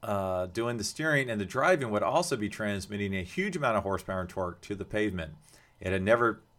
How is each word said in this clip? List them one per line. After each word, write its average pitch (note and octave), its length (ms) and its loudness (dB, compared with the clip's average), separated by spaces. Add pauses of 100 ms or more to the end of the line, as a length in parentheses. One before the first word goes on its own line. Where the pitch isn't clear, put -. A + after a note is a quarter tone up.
uh, F#2+ 440 0
doing A#2 320 -2
the G#2 60 -4
steering C#3+ 460 0
and G#2+ 100 -2
the G2 60 -2
driving C3 460 2
would G#2 100 2
also C#3+ 340 2
be G#2+ 120 -2
transmitting G2+ 640 -2
a F#2 80 -2
huge F3+ 320 -4
amount C3+ 220 2
of G2 80 0
horsepower F#2+ 360 -2
and F2+ 80 -4
torque F2+ 340 -4
to - 120 -6
the F#2+ 100 -6
pavement. F#2 500 -2 (460)
It F#2 120 -2
had F#2+ 100 2
never A2+ 380 4 (180)